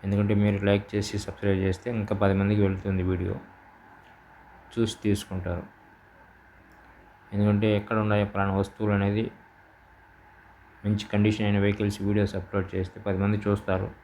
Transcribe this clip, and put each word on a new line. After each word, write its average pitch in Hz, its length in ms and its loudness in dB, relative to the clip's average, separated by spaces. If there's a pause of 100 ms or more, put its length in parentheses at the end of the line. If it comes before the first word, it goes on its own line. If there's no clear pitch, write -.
ఎందుకంటే 104 380 2
మీరు 104 160 2 (100)
లైక్ 101 240 4
చేసి 104 320 -4
సబ్స్క్రైబ్ 98 400 -2
చేస్తే 95 240 -2 (120)
ఇంకా 104 220 -4
పది 98 180 4
మందికి 104 260 2
వెళ్తుంది 95 420 -2
వీడియో, 92 260 -2 (1400)
చూసి 113 220 0 (100)
తీసుకుంటారు. 92 580 -2 (1700)
ఎందుకంటే 104 360 4 (120)
ఎక్కడ 110 240 -2
ఉన్నాయి 104 260 2
పలానా 98 300 0
వస్తువులు 104 380 -2
అనేది 101 280 0 (1600)
మంచి 104 280 0
కండిషన్ 107 360 2
అయిన 104 180 2
వెహికల్స్ 101 420 -2
వీడియోస్ 104 340 0
అప్‌లోడ్ 95 340 -4
చేస్తే 95 200 -6 (100)
పది 95 180 -2
మంది 104 240 0
చూస్తారు 101 420 -2 (120)